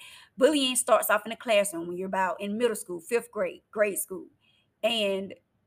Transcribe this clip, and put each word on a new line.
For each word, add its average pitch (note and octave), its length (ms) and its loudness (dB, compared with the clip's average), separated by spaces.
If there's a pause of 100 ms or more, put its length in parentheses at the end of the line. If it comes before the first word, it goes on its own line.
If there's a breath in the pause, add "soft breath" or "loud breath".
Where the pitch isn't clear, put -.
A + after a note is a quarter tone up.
(380 loud breath)
Bullying C4+ 380 4
starts A3 340 2
off G#3+ 160 2
in A3 60 -8
the A3+ 40 -6
classroom G3 520 0
when F3 100 -6
you're F#3+ 100 -6
about F#3+ 320 -2
in G3+ 180 -4
middle A#3 180 0
school, F3+ 240 -10
fifth A#3 320 -4
grade, G3 300 -6 (100)
grade G#3+ 260 0
school, - 300 -8 (560)
and G3+ 500 0 (340)